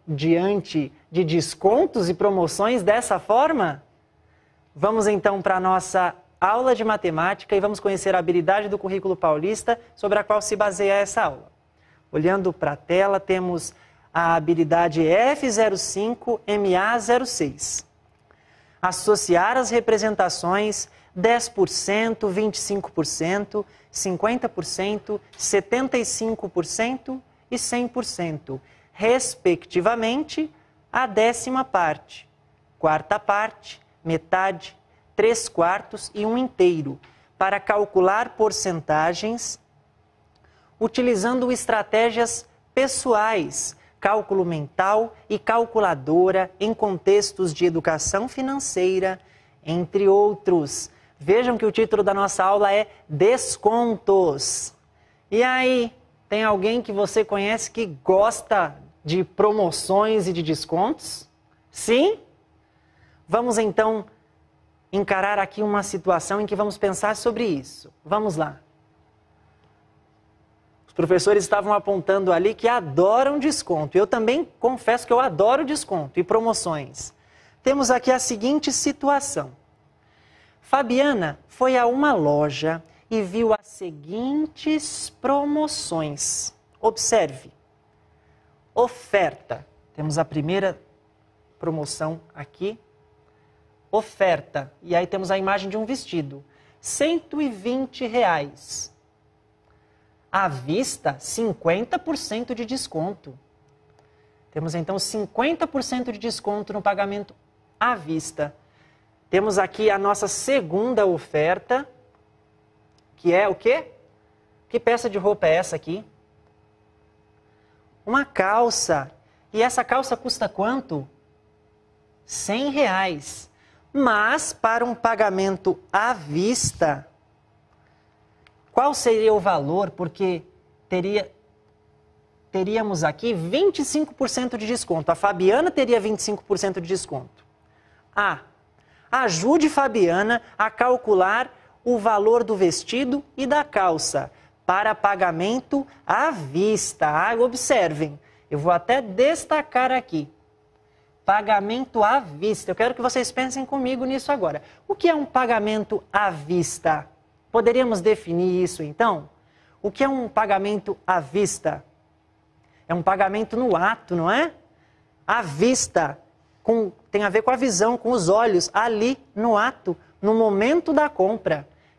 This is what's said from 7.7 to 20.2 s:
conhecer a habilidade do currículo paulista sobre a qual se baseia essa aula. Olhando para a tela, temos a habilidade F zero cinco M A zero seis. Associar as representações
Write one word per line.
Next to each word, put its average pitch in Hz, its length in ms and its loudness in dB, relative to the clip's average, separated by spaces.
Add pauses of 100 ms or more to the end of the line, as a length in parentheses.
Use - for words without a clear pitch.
conhecer 190 340 0
a 185 40 4
habilidade 180 500 2
do 202 80 -2
currículo 190 400 -4
paulista 185 640 0 (140)
sobre 208 240 0
a 202 40 2
qual 208 200 0
se 208 120 -4
baseia 196 380 2
essa 202 300 0
aula. 143 280 -4 (600)
Olhando 180 400 0
para 147 200 -4
a 143 40 -8
tela, 196 420 2
temos 185 560 -4 (380)
a 165 220 2
habilidade 165 720 2
F 254 440 2
zero 208 280 2
cinco 220 680 -4
M 202 300 2
A 214 220 0
zero 240 260 2
seis. - 600 -6 (960)
Associar 190 760 2
as 247 140 0
representações 208 1160 0 (300)